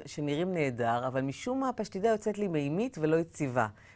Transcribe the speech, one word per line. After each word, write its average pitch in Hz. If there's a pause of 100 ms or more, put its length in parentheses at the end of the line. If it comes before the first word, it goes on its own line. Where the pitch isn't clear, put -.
שנראים 151
נהדר, 120
אבל 131
משום 139
מה 269
הפשטידה 214
יוצאת 214
לי 208
מימית 165
ולא 156
יציבה, 135 (280)